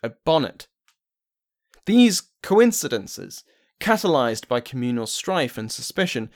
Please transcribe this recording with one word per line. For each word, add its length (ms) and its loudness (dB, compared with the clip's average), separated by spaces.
a 60 -6
bonnet. 580 -2
These 380 4
coincidences, 1000 0
catalysed 680 0
by 120 -2
communal 460 -4
strife 520 -4
and 120 -8
suspicion, 640 -4